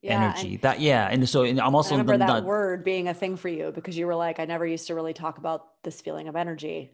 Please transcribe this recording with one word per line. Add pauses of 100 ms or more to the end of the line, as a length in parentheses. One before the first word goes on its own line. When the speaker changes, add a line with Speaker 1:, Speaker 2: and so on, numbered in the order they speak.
Speaker 1:
Yeah,
Speaker 2:
Energy.
Speaker 1:
and
Speaker 2:
That,
yeah.
And
so,
and
I'm
also
Speaker 1:
I
remember
that
Speaker 2:
not
Speaker 1:
word
being
a
thing
for
you
because
you
were
like,
"I
never
used
to
really
talk
about
this
feeling
of
energy